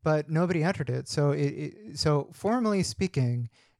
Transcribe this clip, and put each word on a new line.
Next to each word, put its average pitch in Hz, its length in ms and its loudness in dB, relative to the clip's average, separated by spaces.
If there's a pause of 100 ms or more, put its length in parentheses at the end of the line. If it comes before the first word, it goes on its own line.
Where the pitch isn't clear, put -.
but 156 260 2
nobody 165 340 2
entered 170 260 -2
it. 131 180 -4
So 147 240 2
it, 143 80 0 (120)
it, 147 480 -10
so 147 340 2
formally 214 500 0
speaking, 120 640 -2 (300)